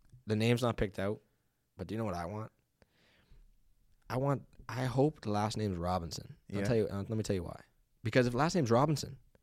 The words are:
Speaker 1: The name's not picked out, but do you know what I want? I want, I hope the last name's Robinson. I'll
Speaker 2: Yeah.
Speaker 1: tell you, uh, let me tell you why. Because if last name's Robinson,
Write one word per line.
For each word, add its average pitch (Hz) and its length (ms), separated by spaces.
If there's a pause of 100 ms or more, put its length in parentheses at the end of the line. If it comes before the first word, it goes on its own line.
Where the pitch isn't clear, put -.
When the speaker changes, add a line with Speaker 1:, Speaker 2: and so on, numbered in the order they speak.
(280)
Speaker 1:
The 107 80
name's 117 260
not 117 140
picked 101 240
out, 101 220 (560)
but 87 100
do 98 80
you - 20
know 113 80
what 92 100
I 85 100
want? 104 260 (1600)
I 120 80
want, 135 260 (260)
I 127 160
hope 135 360
the 107 100
last 104 260
name's 101 200
Robinson. 87 580 (160)
I'll 98 80
Speaker 2:
Yeah. 98 60
Speaker 1:
tell 120 100
you, 107 120
uh, 101 100 (100)
let 110 100
me 107 60
tell 101 120
you 87 80
why. - 160 (440)
Because 123 240
if 123 60
last 156 220
name's 123 160
Robinson, 143 460 (260)